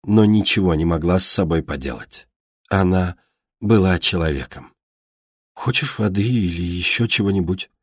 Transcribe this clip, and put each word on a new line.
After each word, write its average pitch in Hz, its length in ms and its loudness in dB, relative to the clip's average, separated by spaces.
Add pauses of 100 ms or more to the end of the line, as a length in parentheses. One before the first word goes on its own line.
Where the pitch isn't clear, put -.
Но 107 200 4
ничего 104 500 2
не 78 100 0
могла 85 340 0
с 92 80 0
собой 82 360 0
поделать. - 640 -10 (400)
Она 92 480 2 (440)
была 95 380 4
человеком. 78 760 -4 (800)
"Хочешь - 440 -4
воды 101 240 0
или 98 400 0
еще 90 440 -2
чего-нибудь?" 95 640 -2 (120)